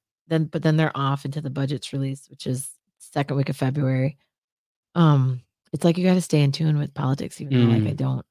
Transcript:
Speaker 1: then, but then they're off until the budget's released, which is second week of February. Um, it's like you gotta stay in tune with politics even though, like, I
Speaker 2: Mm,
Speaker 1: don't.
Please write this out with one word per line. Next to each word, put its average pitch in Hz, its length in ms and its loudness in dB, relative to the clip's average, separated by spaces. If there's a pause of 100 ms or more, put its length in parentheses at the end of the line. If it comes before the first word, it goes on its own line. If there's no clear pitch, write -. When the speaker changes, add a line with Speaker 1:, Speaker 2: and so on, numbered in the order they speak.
(280)
Speaker 1:
then, 160 180 0
but 156 180 -6
then 156 140 4
they're 160 180 0
off 139 300 -2
until 143 160 -8
the 147 80 -6
budget's 139 440 -6
released, 135 360 -6
which - 160 -16
is 131 240 -6 (300)
second 143 380 -4
week 139 120 -2
of 139 60 -4
February. 143 600 -2 (800)
Um, 135 460 4 (320)
it's 147 100 -6
like 170 140 2
you 180 80 -2
gotta 185 160 4
stay 151 200 2
in 139 100 4
tune 156 260 0
with 147 160 -4
politics 139 480 -4
even 139 140 -2
though, 120 100 6
like, 113 200 4
I 104 60 -2
Speaker 2:
Mm, - 60 -4
Speaker 1:
don't. 131 340 -4